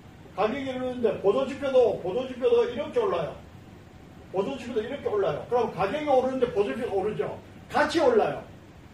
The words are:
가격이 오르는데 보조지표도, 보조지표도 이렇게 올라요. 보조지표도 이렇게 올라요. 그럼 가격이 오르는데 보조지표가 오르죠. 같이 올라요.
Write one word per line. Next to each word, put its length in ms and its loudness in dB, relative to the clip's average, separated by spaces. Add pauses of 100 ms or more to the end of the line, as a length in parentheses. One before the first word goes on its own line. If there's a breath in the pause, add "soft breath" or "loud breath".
(340)
가격이 360 -2
오르는데 500 -2
보조지표도, 800 2
보조지표도 680 0
이렇게 280 -4
올라요. 380 0 (960)
보조지표도 500 -4
이렇게 240 -8
올라요. 420 0
그럼 240 0
가격이 360 -2
오르는데 440 2
보조지표가 400 -2
오르죠. 460 -2 (320)
같이 300 2
올라요. 420 4 (520)